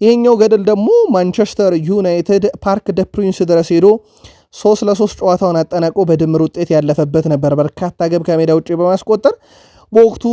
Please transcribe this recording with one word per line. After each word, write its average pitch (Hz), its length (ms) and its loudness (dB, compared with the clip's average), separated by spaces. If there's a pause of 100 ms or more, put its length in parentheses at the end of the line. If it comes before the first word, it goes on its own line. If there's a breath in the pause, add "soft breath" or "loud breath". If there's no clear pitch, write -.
ይሄኛው 233 340 2
ገደል 214 280 2
ደግሞ 208 240 0 (220)
ማንቸስተር 190 640 0 (120)
ዩናይትድ 190 600 0 (140)
ፓርክ 202 280 -4
ደ 185 180 -2
ፕሪንስ 190 360 -4
ድረስ 170 280 0
ሄዶ 175 180 4 (680 soft breath)
ሦስት 208 280 0
ለሦስት 208 340 0
ጨዋታውን 180 400 0
አጠናቆ 165 480 -2
በድምር 160 360 0
ውጤት 160 300 -4
ያለፈበት 151 560 0
ነበር። 143 280 0
በርካታ 165 520 -4
ግብ 165 160 -2
ከሜዳ 160 300 0
ውጭ 160 180 -2
በማስቆጠር 190 640 0 (560 soft breath)
በወቅቱ 220 420 4